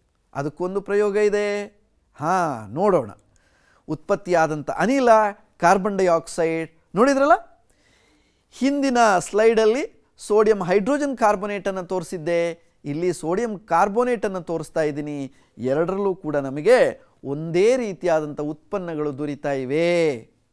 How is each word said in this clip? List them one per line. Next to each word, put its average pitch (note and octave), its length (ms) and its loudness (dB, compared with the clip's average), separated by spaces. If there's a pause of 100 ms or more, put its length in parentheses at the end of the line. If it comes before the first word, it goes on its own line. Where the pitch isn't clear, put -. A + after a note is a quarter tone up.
(340)
ಅದಕ್ಕೊಂದು F3 460 -6
ಪ್ರಯೋಗ G3+ 360 0
ಇದೆ. G#3 480 0 (500)
ಹಾ, D3+ 540 -2
ನೋಡೋಣ. D3+ 420 0 (800)
ಉತ್ಪತ್ತಿಯಾದಂಥ D#3+ 840 -2
ಅನಿಲ A#3+ 380 0 (480)
ಕಾರ್ಬನ್ F#3+ 420 2
ಡೈಆಕ್ಸೈಡ್ E3 720 0 (240)
ನೋಡಿದ್ರಲ್ಲ? C#4 720 2 (840)
ಹಿಂದಿನ C#4 480 0 (200)
ಸ್ಲೈಡಲ್ಲಿ A3 800 2 (220)
ಸೋಡಿಯಂ G#3+ 460 2
ಹೈಡ್ರೋಜನ್ B3 520 0
ಕಾರ್ಬೋನೇಟನ್ನು G3+ 680 -2
ತೋರಿಸಿದ್ದೆ, E3+ 880 -4 (120)
ಇಲ್ಲಿ E3 280 -2
ಸೋಡಿಯಂ F#3+ 460 -4
ಕಾರ್ಬೋನೇಟನ್ನು G3+ 840 0
ತೋರಿಸ್ತಾ D#3+ 400 -4
ಇದ್ದೀನಿ. D3 520 -6 (240)
ಎರಡರಲ್ಲೂ F3 560 -2
ಕೂಡ D3+ 220 -6
ನಮಗೆ D3+ 720 2 (180)
ಒಂದೇ E3 520 0
ರೀತಿಯಾದಂಥ E3 640 -2
ಉತ್ಪನ್ನಗಳು D3+ 800 -8
ದೊರೀತಾ D3 340 -6
ಇವೆ. D#3 580 0 (420)